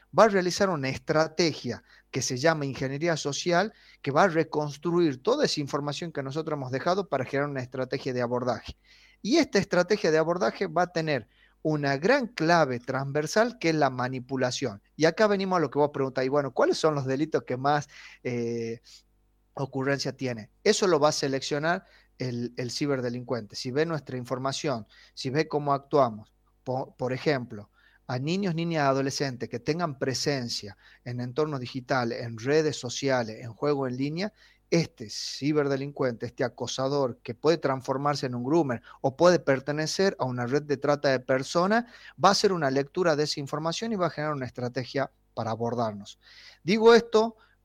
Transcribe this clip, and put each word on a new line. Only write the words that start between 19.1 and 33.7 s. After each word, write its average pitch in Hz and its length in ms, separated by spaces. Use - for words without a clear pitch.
ocurrencia 135 600
tiene? 120 340
Eso 214 240
lo 165 120
va 151 100
a 151 40
seleccionar 147 720
el, 120 400
el 123 140
ciberdelincuente. 123 840
Si - 160
ve 147 140
nuestra 147 320
información, 127 720
si - 160
ve 156 180
cómo 147 260
actuamos, 127 600
po-, 127 340
por 127 160
ejemplo, 123 560
a 127 120
niños, 175 360
niñas, 165 280
adolescentes 135 640
que 120 100
tengan 151 380
presencia 127 800
en 123 160
entornos 139 380
digitales, 123 640
en 117 140
redes 143 400
sociales, 123 640
en 120 120
juego 143 340